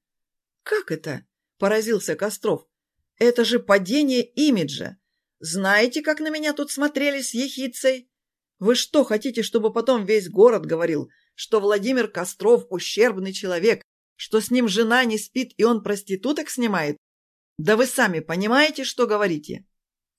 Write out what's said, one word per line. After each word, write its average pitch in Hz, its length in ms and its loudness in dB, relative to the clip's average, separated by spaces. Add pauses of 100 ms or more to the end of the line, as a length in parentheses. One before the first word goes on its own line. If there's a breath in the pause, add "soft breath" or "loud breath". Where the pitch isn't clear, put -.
(640)
«Как - 280 -4
это?» 151 340 -8 (320)
поразился 214 580 0
Костров. 202 520 -4 (500)
«Это 240 260 4
же 233 160 2
падение 240 640 2
имиджа! 220 760 -2 (420)
Знаете, 196 600 0
как 302 180 -2
на 311 100 -4
меня 302 240 -4
тут 294 180 -6
смотрели 285 500 -2
с - 120 -8
ехицей? 262 760 -4 (500)
Вы 220 160 2
что, - 280 2
хотите, 220 400 -2
чтобы 214 300 0
потом 226 320 0
весь 196 240 0
город 196 360 6
говорил, 160 440 -2 (260 soft breath)
что - 240 -2
Владимир 208 480 0
Костров – 190 640 0
ущербный 190 640 -2
человек, 190 480 0 (340)
что - 240 -2
с 208 120 -4
ним 247 160 2
жена 226 360 2
не 220 140 -2
спит 247 400 -8
и - 60 2
он 226 200 2
проституток 208 640 -4
снимает? 185 480 -4 (600)
Да 170 180 2
вы 247 120 4
сами 208 320 0
понимаете, 240 640 0
что 247 240 -2
говорите?» 202 580 -2 (540)